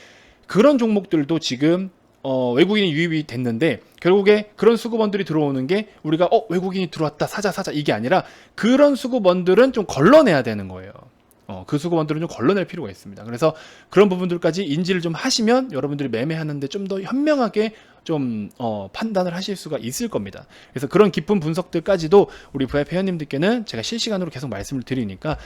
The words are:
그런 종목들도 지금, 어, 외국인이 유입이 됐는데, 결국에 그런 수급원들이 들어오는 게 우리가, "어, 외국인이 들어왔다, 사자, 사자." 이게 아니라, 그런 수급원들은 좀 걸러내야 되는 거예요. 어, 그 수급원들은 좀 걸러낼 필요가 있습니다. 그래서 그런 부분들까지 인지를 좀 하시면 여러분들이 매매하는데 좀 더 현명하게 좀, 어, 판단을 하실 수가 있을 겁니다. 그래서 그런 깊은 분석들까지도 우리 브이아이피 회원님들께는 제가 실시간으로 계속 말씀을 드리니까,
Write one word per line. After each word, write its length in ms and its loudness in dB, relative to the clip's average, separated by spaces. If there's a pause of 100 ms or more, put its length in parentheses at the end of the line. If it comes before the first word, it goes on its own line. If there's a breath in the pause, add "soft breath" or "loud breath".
(480 soft breath)
그런 300 4
종목들도 640 0
지금, 500 0 (340)
어, 300 0
외국인이 400 2
유입이 340 -2
됐는데, 540 -2 (180)
결국에 560 4
그런 220 4
수급원들이 480 -2
들어오는 420 -2
게 220 -2 (140 soft breath)
우리가, 280 2
"어, 180 2
외국인이 380 -2
들어왔다, 400 -4
사자, 240 -4
사자." 200 -6
이게 200 -2
아니라, 320 0 (300 loud breath)
그런 420 4
수급원들은 800 2
좀 120 -2
걸러내야 580 6
되는 240 -6
거예요. 260 -16 (540)
어, 200 -12
그 100 -2
수급원들은 440 -2
좀 80 -6
걸러낼 360 0
필요가 240 -10
있습니다. 360 -18
그래서 300 0 (340 loud breath)
그런 200 6
부분들까지 540 -2
인지를 380 -2
좀 120 -2
하시면 600 0
여러분들이 360 -4
매매하는데 580 -4
좀 200 -8
더 140 -6
현명하게 720 0 (300 soft breath)
좀, 560 -4
어, 340 -4
판단을 400 -2
하실 220 -6
수가 240 -8
있을 280 -6
겁니다. 380 -8 (260 soft breath)
그래서 140 -8
그런 240 4
깊은 300 -2
분석들까지도 920 2 (240 loud breath)
우리 140 -2
브이아이피 240 -2
회원님들께는 760 -2
제가 160 -8
실시간으로 480 -4
계속 180 -10
말씀을 360 -6
드리니까, 640 -4